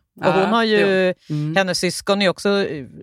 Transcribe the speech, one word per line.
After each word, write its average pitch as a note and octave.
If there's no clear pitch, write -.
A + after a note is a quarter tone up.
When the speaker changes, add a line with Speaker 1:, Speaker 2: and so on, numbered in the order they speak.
Speaker 1:
Ja, D3
Speaker 2:
hon F#3+
har A3+
ju, A3
Speaker 1:
det G3+
är F#3
hon. D3+
Mm. D3+
Speaker 2:
hennes F#3+
syskon G3
är G3
ju F3
också, -
eh, E3